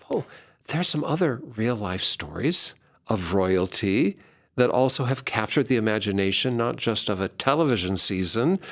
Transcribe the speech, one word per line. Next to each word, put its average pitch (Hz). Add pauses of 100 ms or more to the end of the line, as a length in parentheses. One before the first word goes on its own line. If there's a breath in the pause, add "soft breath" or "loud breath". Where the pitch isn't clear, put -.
"Whoa, 233 (420 loud breath)
there's 170
some 151
other 151 (160)
real-life 104
stories - (320 soft breath)
of 90
royalty 95 (380 soft breath)
that 123
also 131
have 127
captured 113
the 127
imagination, 104
not 117
just 113
of 95
a 95
television 123
season, 107 (120)